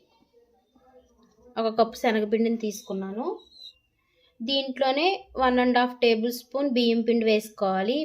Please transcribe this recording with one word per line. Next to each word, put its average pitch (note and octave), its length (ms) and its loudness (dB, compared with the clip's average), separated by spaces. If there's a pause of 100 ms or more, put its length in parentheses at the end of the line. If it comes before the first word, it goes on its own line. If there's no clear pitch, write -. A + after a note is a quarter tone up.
(1600)
ఒక A3+ 80 0 (100)
కప్పు A3+ 240 0
శనగపిండిని A3+ 640 0
తీసుకున్నాను. G3+ 600 -8 (1200)
దీంట్లోనే C4+ 560 0 (380)
వన్ B3 220 4
అండ్ B3 160 4
హాఫ్ B3 140 0 (100)
టేబుల్ A3+ 340 2
స్పూన్ C#4 380 -4
బియ్యం A#3 320 2
పిండి A#3 240 2
వేసుకోవాలి. G#3 720 -2